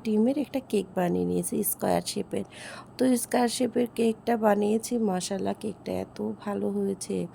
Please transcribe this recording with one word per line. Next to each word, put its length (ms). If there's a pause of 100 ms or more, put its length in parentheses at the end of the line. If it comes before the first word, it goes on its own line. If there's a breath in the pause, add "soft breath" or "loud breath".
ডিমের 340
একটা 220
কেক 340
বানিয়ে 300
নিয়েছি 400
স্কয়ার 420
শেপের। 380 (540 loud breath)
তো 180
স্কয়ার 320
শেপের 460
কেকটা 420
বানিয়েছি, 640
মাশাআল্লাহ 600
কেকটা 320
এত 480
ভালো 300
হয়েছে। 640